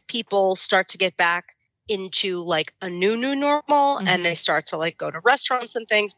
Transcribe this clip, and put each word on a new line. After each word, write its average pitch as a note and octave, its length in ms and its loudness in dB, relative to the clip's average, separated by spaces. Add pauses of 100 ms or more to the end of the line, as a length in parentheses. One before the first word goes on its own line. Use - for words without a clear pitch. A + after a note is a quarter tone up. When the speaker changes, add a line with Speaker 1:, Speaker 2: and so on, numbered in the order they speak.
Speaker 1:
people G3+ 480 0
start F#3+ 340 0
to F3 100 -6
get F#3 180 -2
back F3 380 0 (320)
into, F#3+ 560 -4
like, D#3+ 360 -2
a F#3 120 -8
new, F#3+ 260 0
new C4+ 180 -2
normal, C#4+ 640 2
Speaker 2:
Mm-hmm. F#3+ 100 -4
Speaker 1:
and F3+ 160 2
they E3+ 120 0
start D#3+ 320 0
to, E3 100 -4
like, E3 220 -4
go D3+ 100 -4
to D#3 120 -8
restaurants B3 540 0
and A3+ 140 -8
things. G#3 280 2